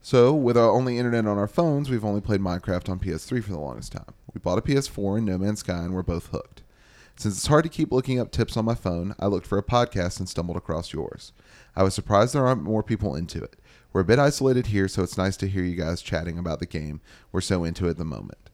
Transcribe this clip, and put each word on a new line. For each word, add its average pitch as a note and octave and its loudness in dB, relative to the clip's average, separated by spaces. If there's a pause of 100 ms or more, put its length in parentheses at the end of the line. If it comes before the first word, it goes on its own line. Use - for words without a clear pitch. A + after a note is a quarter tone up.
So, B2+ 6
with A#2+ 4
our A#2 8
only B2 2
internet A#2+ 0
on G#2 0
our G2+ 0
phones, D3 0
we've A#2 0
only G#2 0
played G2+ 0
Minecraft F#2 -2
on F#2 -4
P F#2 -4
S D#2+ -6
three B2+ -2
for G#2 -6
the D#2+ -6
longest C2 -10
time. - -12 (200)
We - -10
bought F2+ 0
a G#2+ -2
P C#3 0
S C#3 0
four G2+ -2
and A2+ 0
No F#2 0
Man's G#2 -2
Sky, F2 -6
and F2+ -4
we're F#2 -2
both F2 -2
hooked. - -10 (520)
Since G2+ -4
it's - -6
hard D3+ 6
to D#3+ -2
keep - -2
looking B2+ 2
up A2+ -4
tips - -2
on A2 0
my A#2 0
phone, F2+ -4
I F#2+ 0
looked G2+ 0
for G2 0
a G2+ -2
podcast A#2+ 0
and F#2 -6
stumbled F2 -4
across E2 -6
yours. - -8 (440)
I F#2+ 4
was F#2+ 2
surprised - 4
there C3+ 4
aren't A#2+ 2
more G#2+ 0
people G#2 -2
into E2 -6
it. - -18 (320)
We're F#2 2
a F#2 4
bit A2 6
isolated C3 2
here, G2 2
so F#2 0
it's - -6
nice F#2+ 0
to G2 -4
hear G2 -2
you F2 -2
guys E2+ -4
chatting E2 -4
about F2 -4
the F2+ -6
game. D2+ -8 (300)
We're F#2 -2
so F2+ 2
into E2 -2
it E2+ 2
at D#2 -4
the E2 -6
moment. G1+ -10 (160)